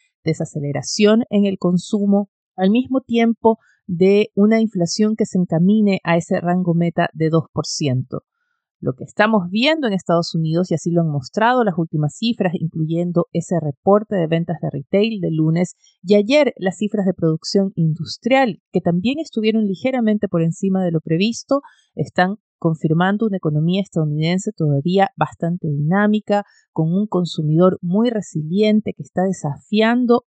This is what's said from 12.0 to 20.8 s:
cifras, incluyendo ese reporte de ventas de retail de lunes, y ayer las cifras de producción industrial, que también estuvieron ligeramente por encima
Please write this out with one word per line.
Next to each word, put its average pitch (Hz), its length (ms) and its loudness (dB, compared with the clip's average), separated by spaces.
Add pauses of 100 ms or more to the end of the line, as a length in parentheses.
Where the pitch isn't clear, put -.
cifras, 220 420 -2
incluyendo 165 760 -2
ese 170 280 -2
reporte 196 560 0
de 170 100 0
ventas 165 340 -2
de 156 100 -4
retail 202 500 -2
de 165 100 -2
lunes, 160 460 0 (260)
y 196 140 4
ayer 240 400 2
las 180 220 -6
cifras 208 280 -2
de 185 80 0
producción 190 600 0
industrial, 175 840 -2 (120)
que 180 80 -2
también 190 400 -2
estuvieron 220 460 -2
ligeramente 214 600 -2
por 170 160 -2
encima 190 400 -2